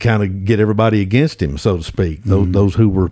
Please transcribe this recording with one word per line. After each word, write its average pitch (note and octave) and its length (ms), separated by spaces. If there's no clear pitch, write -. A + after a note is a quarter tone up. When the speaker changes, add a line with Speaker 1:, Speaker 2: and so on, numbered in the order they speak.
Speaker 1:
kinda G#2+ 280
get G2 320
everybody G#2+ 400
against A#2 420
him, C#2+ 140
so F#2+ 220
to E2 40
speak. D#2+ 420
Those, G2 200
Speaker 2:
Mm-hmm. F2 80
Speaker 1:
those G2 220
who A2 160
were F#2 220